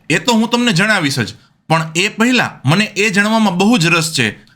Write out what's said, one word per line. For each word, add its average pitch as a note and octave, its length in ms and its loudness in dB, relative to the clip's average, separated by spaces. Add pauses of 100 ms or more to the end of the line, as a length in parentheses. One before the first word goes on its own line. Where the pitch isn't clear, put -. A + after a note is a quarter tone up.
એ E3+ 100 0
તો B3 140 0
હું A3+ 160 0
તમને A#3+ 220 0
જણાવીશ F3+ 480 0
જ, G#2 140 -6 (360)
પણ D#3+ 260 -2
એ F#3 120 0
પહેલા G#3+ 580 0
મને F3+ 200 2
એ G#3+ 240 -2
જાણવામાં G#3 480 0
બહુ G#3 200 4
જ D#3+ 80 2
રસ E3 280 0
છે A2+ 160 0 (260)